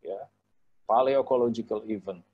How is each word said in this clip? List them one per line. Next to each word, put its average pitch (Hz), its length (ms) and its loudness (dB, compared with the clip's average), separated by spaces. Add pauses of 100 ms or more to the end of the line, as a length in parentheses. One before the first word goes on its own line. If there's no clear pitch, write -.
Ya. - 240 -10 (560)
Paleoecological 120 1040 2
event. 98 320 -8 (140)